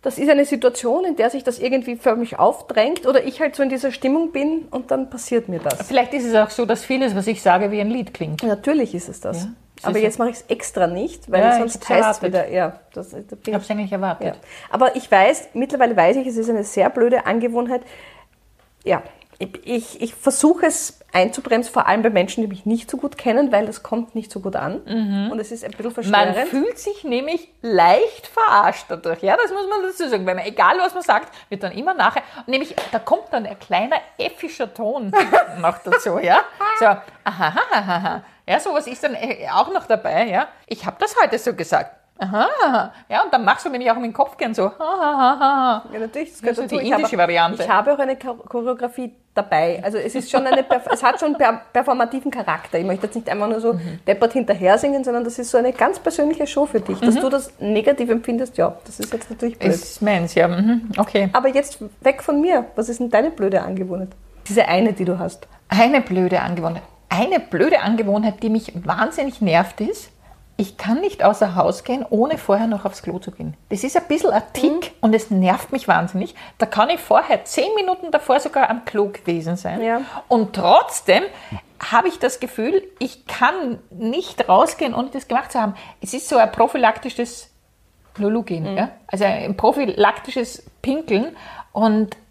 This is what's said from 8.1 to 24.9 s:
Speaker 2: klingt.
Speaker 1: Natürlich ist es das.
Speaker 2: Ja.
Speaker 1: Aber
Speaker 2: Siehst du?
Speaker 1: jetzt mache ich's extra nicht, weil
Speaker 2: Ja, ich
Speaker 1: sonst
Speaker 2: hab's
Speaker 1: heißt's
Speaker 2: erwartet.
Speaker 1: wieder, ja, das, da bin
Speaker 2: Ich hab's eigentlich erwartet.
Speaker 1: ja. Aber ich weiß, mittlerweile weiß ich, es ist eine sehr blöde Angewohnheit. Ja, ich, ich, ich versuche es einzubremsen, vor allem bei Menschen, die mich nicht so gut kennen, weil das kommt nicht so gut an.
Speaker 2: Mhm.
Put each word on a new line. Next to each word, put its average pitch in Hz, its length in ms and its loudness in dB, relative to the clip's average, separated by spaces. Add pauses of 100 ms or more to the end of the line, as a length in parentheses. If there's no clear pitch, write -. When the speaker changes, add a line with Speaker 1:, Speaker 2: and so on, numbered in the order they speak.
Speaker 2:
klingt. 156 300 -6
Speaker 1:
Natürlich 233 500 0
ist 175 160 -8
es - 120 -14
das. 170 240 -6
Speaker 2:
Ja. 214 40 -10 (320)
Speaker 1:
Aber - 120 -2
Speaker 2:
Siehst - 20 0
du? 214 100 2
Speaker 1:
jetzt 226 140 -2
mache 240 100 0
ich's - 180 -12
extra - 380 -2
nicht, 196 460 -6
weil 190 100 4
Speaker 2:
Ja, 226 120 6
ich - 20 4
Speaker 1:
sonst 233 220 -2
Speaker 2:
hab's - 120 -14
Speaker 1:
heißt's 185 120 6 (200)
Speaker 2:
erwartet. 185 60 -2
Speaker 1:
wieder, 185 220 0
ja, 175 300 -2 (140)
das, 185 160 -12
da - 80 -16
bin 208 200 -16 (100)
Speaker 2:
Ich 214 80 -4
hab's 196 160 -4
eigentlich 208 200 -4
erwartet. 190 360 -4
Speaker 1:
ja. - 60 -4 (360)
Aber 254 260 4
ich 254 140 -8
weiß, 214 440 6
mittlerweile 247 440 2
weiß 180 200 6
ich, 262 100 -2
es 226 100 -4
ist 226 140 -2
eine 214 120 0
sehr 208 280 2
blöde 240 340 2
Angewohnheit. 240 560 0 (1000)
Ja, 165 180 0 (360)
ich, 190 120 -10 (180)
ich, 233 340 -6
ich 233 140 -8
versuche 330 520 2
es - 320 -4 (120)
einzubremsen, 226 640 0
vor - 140 2
allem 214 160 2
bei 233 60 4
Menschen, 202 320 0
die 220 60 -2
mich 190 180 -10
nicht 226 240 -2
so - 60 -6
gut 285 220 -6
kennen, 254 340 2
weil 214 140 2
das - 180 -12
kommt 226 320 -6
nicht 220 160 -8
so 202 80 -10
gut 190 160 -8
an. 170 300 -4
Speaker 2:
Mhm. 202 460 -2